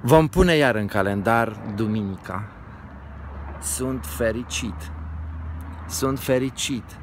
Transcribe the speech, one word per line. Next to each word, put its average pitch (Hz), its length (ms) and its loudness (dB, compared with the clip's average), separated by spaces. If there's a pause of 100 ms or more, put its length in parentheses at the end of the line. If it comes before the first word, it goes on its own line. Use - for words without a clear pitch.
vom 156 260 8
pune 180 280 6
iar 139 200 6
în 104 120 0
calendar 107 880 2
duminica. 104 720 -2 (1160)
Sunt 127 460 -4
fericit, 110 840 -2 (960)
sunt 135 320 0
fericit. 127 840 -2